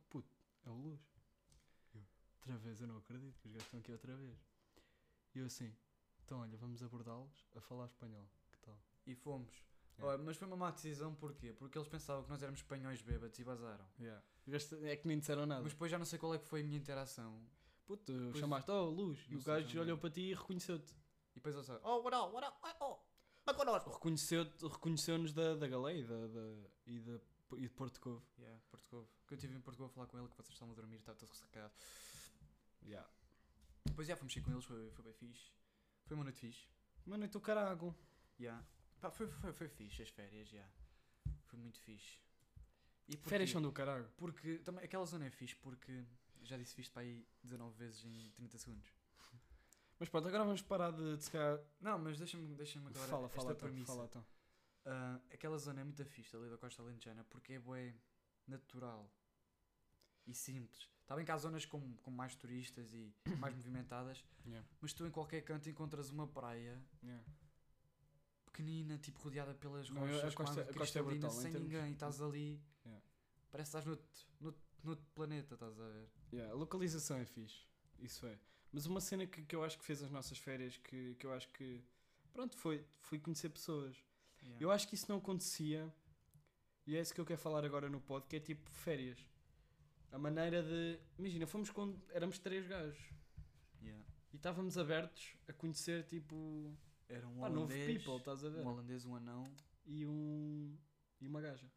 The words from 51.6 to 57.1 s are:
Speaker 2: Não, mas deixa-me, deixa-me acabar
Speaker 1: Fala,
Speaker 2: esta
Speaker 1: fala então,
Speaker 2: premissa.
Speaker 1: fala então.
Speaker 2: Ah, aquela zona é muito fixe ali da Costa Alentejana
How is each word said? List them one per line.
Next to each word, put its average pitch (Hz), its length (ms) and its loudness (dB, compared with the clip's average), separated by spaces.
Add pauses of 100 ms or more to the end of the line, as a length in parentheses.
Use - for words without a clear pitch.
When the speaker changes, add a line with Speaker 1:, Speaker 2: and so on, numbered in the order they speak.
Speaker 2:
Não, 208 200 2
mas 156 180 0
deixa-me, 165 380 -4
deixa-me 147 320 -6
acabar 131 200 -2
Speaker 1:
Fala, 131 200 4
Speaker 2:
esta - 100 -2
Speaker 1:
fala 131 160 4
então, 139 160 -2
Speaker 2:
premissa. 131 240 -2
Speaker 1:
fala 120 120 0
então. 117 200 -8 (600)
Speaker 2:
Ah, 127 340 -2 (120)
aquela 156 260 0
zona 143 240 -2
é - 20 -2
muito 147 220 -4
fixe 117 300 -10
ali 117 140 -6
da 117 80 -6
Costa 123 240 -8
Alentejana 113 440 -8